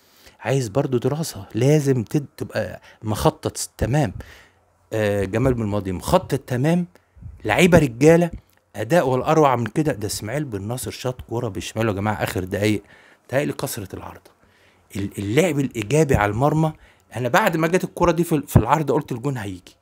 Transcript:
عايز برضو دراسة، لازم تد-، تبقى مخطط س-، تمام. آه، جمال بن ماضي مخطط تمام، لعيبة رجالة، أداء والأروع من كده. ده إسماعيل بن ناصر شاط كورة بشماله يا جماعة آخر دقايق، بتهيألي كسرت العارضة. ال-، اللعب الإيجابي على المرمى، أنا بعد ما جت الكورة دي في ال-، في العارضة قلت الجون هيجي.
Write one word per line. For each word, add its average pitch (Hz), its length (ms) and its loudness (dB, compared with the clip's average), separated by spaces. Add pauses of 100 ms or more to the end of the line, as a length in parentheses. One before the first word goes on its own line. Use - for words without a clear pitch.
(400)
عايز 123 280 -2
برضو 127 300 2
دراسة، 131 560 -4
لازم 135 500 4
تد-، 139 220 -2 (100)
تبقى 101 440 -6 (220)
مخطط 110 540 -2
س-، - 220 -10
تمام. 117 340 0 (800)
آه، 101 320 0
جمال 117 300 0
بن 113 100 -4
ماضي 98 280 -4
مخطط 143 460 0
تمام، 160 480 0 (580)
لعيبة 165 340 6
رجالة، 151 520 4 (460)
أداء 131 320 2
والأروع 131 480 4
من 117 100 -2
كده. 147 260 -2
ده 104 140 -6
إسماعيل 120 380 -6
بن 104 240 -8
ناصر 120 220 -8
شاط - 300 -8
كورة 117 280 -6
بشماله 107 400 -4
يا 101 60 -2
جماعة 101 200 -2
آخر 87 300 -4
دقايق، 101 380 -2 (440)
بتهيألي 143 260 -4
كسرت - 420 -10
العارضة. 87 360 -16 (640)
ال-، 101 220 -6
اللعب 139 400 0
الإيجابي 135 560 0
على 104 180 2
المرمى، 151 400 2 (440)
أنا 123 120 -2
بعد 190 280 2
ما 165 120 0
جت 180 160 0
الكورة 175 280 0
دي 165 120 0
في 170 100 -2
ال-، 143 120 -2
في - 100 2
العارضة 135 380 2
قلت 143 180 -2
الجون 127 240 -6
هيجي. 98 440 -12